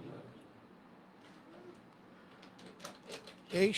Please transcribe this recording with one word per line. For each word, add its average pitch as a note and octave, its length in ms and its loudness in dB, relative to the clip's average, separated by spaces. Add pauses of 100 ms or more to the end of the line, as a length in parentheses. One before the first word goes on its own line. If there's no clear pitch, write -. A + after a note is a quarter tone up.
(3500)
এই G3 180 12